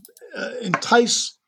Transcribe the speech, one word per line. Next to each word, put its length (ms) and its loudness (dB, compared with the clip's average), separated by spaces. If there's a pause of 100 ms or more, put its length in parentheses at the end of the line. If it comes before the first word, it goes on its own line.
(360)
uh, 160 -8 (100)
entice 760 2 (100)